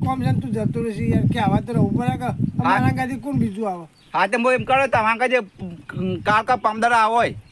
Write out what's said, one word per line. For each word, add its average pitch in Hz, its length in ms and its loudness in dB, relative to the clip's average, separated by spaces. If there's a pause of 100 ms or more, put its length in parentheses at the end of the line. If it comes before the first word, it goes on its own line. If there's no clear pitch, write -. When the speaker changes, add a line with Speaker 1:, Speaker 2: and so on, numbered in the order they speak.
Speaker 1:
કોમ 262 140 -2
છે 254 120 0
ને, 262 80 2
તું 254 120 -6
જતો 220 320 -2
રહેશે 233 260 -4
યાર, 233 140 2 (100)
કે 240 60 -2
આવા 190 180 2
તો 233 160 -4
રહેવું 208 240 2
પડે 240 200 -2
કે 254 60 -8
Speaker 2:
હા. 214 120 -4 (240)
Speaker 1:
અમારા 262 320 2
ગાડી 262 240 -4
કોણ 254 180 -8
બીજું 220 380 -2
આવે? 175 160 -10 (260)
Speaker 2:
હા, 185 140 2
તો 240 100 -2
હું 247 160 2
એમ 233 120 -2
કરો, 269 220 2
તમારા 226 280 2
કાંઈ 190 1040 -4
કાલ 214 220 2
કા 254 120 2
પમદાર 226 380 0
આવો 226 220 4
હોય. 220 180 2 (180)